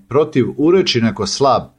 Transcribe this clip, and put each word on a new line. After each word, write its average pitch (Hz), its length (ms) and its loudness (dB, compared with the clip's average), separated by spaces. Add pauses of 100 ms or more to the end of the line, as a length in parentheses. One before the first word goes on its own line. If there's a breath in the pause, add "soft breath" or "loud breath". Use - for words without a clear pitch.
protiv 139 380 0 (100)
ureči 175 440 2
neko 107 260 -2
slab, 120 360 0 (160)